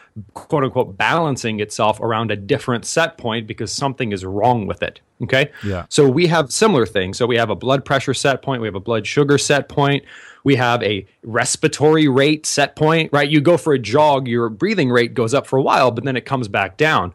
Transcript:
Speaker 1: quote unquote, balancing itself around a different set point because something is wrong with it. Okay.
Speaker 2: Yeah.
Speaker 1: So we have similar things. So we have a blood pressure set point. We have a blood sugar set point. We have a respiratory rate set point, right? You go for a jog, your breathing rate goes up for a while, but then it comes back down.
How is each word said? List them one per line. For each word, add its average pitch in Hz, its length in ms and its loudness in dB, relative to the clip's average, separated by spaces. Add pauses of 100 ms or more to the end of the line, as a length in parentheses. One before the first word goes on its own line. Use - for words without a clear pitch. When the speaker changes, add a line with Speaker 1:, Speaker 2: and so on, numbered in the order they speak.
(320)
Speaker 1:
quote - 320 -4
unquote, 110 320 -2
balancing 117 640 -2
itself 107 400 -2
around 113 300 -2
a 104 60 -4
different 110 500 -4
set - 320 -2
point 113 280 -6
because 107 240 -10
something 127 420 -4
is 95 120 -6
wrong 101 420 0
with 95 160 -8
it. - 180 -6 (220)
Okay. 135 280 0 (120)
Speaker 2:
Yeah. 92 280 -6
Speaker 1:
So 143 180 6
we 156 200 2
have 160 220 0
similar 170 360 2
things. 98 320 -4
So 123 80 0
we 117 100 0
have 117 140 0
a 104 40 -4
blood 120 300 -2
pressure 139 300 -2
set 135 260 0
point. 127 220 -6
We 110 60 -4
have 101 60 -8
a 95 60 -8
blood 113 260 -4
sugar 143 300 2
set 143 320 0
point. 139 340 0 (420)
We 139 120 4
have 120 260 0
a 101 240 -2 (180)
respiratory 147 840 2
rate 139 380 2
set - 280 0
point, 156 380 2
right? 143 160 2
You 151 140 4
go 175 160 4
for 151 160 0
a 131 40 2
jog, 135 500 2
your 117 200 0
breathing 156 400 0
rate 120 240 2
goes 113 220 0
up 139 120 0
for 135 120 0
a 131 40 2
while, 135 280 2
but 117 140 -4
then 135 120 -4
it 117 80 -6
comes 127 240 -4
back 98 300 -4
down. 127 360 0